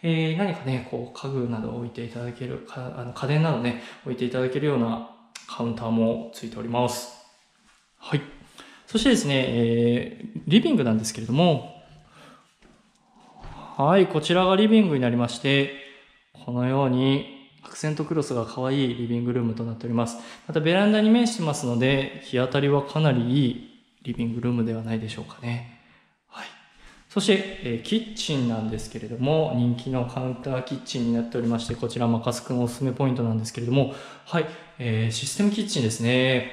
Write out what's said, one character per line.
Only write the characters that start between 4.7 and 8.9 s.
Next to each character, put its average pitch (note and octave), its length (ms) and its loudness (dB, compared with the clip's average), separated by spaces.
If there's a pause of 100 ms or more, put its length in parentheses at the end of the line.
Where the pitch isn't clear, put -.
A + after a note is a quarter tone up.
う B2 40 2
な A2+ 320 -2 (360)
カ - 160 -6
ウ A#2 60 0
ン A2 60 -2
タ A2+ 80 -8
ー A2+ 80 -2
も A2+ 420 2
つ - 120 -14
い A2 40 -8
て A2 80 -12
お G#2 40 -10
り A2+ 60 -8
ま A#2+ 220 2
す。 - 360 -10 (760)
は - 180 -2
い。 C#3+ 40 0 (640)
そ - 120 -4